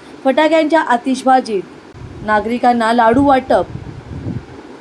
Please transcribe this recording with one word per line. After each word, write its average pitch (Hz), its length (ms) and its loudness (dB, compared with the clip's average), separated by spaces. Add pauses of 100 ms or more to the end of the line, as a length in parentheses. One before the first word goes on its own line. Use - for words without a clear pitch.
(240)
फटाक्यांच्या 311 560 2
आतिषबाजीत 247 840 0 (600)
नागरिकांना 226 680 0
लाडू 233 340 4
वाटप 262 400 2 (1160)